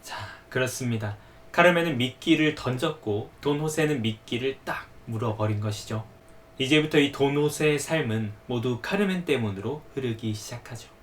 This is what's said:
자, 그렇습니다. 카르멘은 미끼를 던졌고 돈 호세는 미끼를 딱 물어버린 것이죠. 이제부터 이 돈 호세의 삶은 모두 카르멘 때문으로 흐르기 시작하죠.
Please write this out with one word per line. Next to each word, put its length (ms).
자, 140
그렇습니다. 680
카르멘은 480
미끼를 560
던졌고 840
돈 180
호세는 440
미끼를 640
딱 220
물어버린 520
것이죠. 480
이제부터 420
이 100
돈 260
호세의 440
삶은 520
모두 340
카르멘 440
때문으로 580
흐르기 380
시작하죠. 580